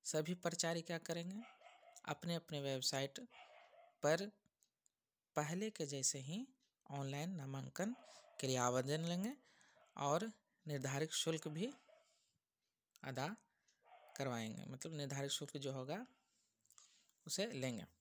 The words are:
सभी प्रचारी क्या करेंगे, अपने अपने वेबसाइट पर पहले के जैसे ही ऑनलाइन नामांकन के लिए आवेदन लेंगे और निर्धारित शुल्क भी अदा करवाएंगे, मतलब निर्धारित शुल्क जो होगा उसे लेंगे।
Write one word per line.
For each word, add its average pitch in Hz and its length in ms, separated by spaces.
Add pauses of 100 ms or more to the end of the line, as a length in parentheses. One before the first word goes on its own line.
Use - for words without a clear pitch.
सभी 156 300
प्रचारी 170 480
क्या 170 160
करेंगे, 170 420 (640)
अपने 170 300
अपने 147 260
वेबसाइट 139 580 (840)
पर 165 220 (1080)
पहले 170 340
के 170 180
जैसे 139 340
ही 175 240 (400)
ऑनलाइन 143 500
नामांकन 135 600 (440)
के 139 80
लिए 127 120
आवेदन 131 440
लेंगे 180 300 (640)
और 170 340 (340)
निर्धारित 143 480
शुल्क 160 360
भी 185 240 (1300)
अदा 135 240 (920)
करवाएंगे, 117 480
मतलब 131 280
निर्धारित 139 380
शुल्क 147 260
जो 139 160
होगा 143 320 (1200)
उसे 190 280
लेंगे। 127 320 (160)